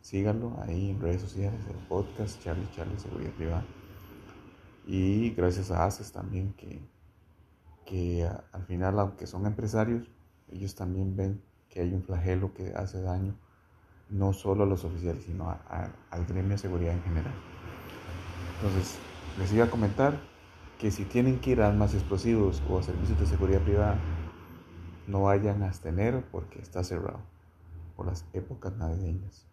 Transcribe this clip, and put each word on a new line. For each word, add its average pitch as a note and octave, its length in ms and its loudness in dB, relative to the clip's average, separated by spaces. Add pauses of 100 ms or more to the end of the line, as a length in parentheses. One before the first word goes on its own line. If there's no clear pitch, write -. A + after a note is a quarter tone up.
Síganlo G#2+ 600 0
ahí F#2+ 280 -2
en G2 100 -2
redes F2 200 0
sociales, G2+ 480 -4
el F2+ 80 -8 (120)
podcast G2+ 520 -4
Charlie F2+ 300 -4
Charlie F2+ 280 -6
Seguridad - 340 -8
Privada. E2 320 -2 (1200)
Y G2 440 2
gracias F2+ 400 2
a E2+ 140 4
aces G#2 280 -2
también, F#2+ 420 -4
que, - 340 -14 (960)
que F2 400 0
a-, E2+ 280 -2
al F#2+ 120 -8
final, F#2 360 0
aunque G2 260 -2
son F#2+ 180 -6
empresarios, A2 680 0 (380)
ellos F#2+ 280 -8
también F#2+ 400 -2
ven G2 260 0 (260)
que - 120 -8
hay F2 120 0
un F#2 100 0
flagelo F#2 520 0
que F#2 200 -8
hace F#2+ 280 -4
daño, F#2+ 340 -2 (720)
no G2 240 4
solo G2 300 4
a G2+ 40 8
los G2 180 2
oficiales, E2+ 400 -2
sino F2 260 -4
a-, F2 180 -6
a-, F2 240 -6 (180)
al F2 140 -2
gremio F#2 280 0
de G2 60 0
seguridad E2+ 360 0
en F2 80 -2
general. D#2+ 320 -2 (1200)
Entonces, F#2+ 420 0 (400)
les F#2 140 2
iba A2+ 140 8
a A#2 40 2
comentar C3 500 4 (580)
que G#2+ 140 0
si G2 120 -4
tienen B2 360 4
que C3 100 0
ir A#2+ 100 6
a G#2+ 60 8
armas G#2 260 6
y G#2 40 2
explosivos G2+ 720 4
o F#2 80 2
a F#2 40 2
servicios F#2 360 2
de G2+ 80 4
seguridad F#2+ 340 4
privada, G2+ 380 4 (1080)
no G2 140 2
vayan G2+ 420 4
hasta F#2+ 240 -4
enero A2 420 2
porque F2 300 -8
está F2+ 240 -4
cerrado F2+ 360 -4 (760)
por - 100 -6
las F2 260 -4
épocas F#2+ 440 -8
navideñas. F#2 760 -4